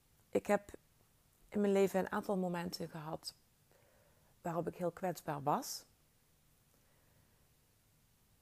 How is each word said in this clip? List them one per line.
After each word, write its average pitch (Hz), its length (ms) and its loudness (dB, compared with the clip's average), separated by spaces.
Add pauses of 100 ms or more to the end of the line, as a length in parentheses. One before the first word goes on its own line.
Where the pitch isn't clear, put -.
(300)
Ik - 160 2
heb 202 260 2 (800)
in 208 120 0
mijn 202 120 4
leven 196 260 6
een 185 120 -2
aantal 202 260 -2
momenten 175 520 -4
gehad 160 440 -10 (1080)
waarop 170 260 -2
ik 165 80 -6
heel 175 160 -2
kwetsbaar 156 520 -6
was. 175 420 0 (2500)